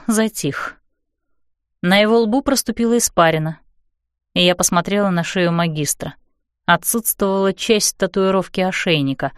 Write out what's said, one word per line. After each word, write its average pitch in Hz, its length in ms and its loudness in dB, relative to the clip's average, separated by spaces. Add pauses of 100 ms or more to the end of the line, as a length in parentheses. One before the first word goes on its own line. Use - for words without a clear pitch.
затих. 214 680 -4 (1080)
На 185 180 4
его 214 200 4
лбу 226 220 0
проступила 240 560 0
испарина, 160 640 0 (720)
и 180 100 2
я 180 100 4
посмотрела 185 560 0
на 170 140 0
шею 170 300 -2
магистра. 156 640 -4 (500)
Отсутствовала 196 880 0
часть - 420 0
татуировки 190 640 -2
ошейника. 151 800 -2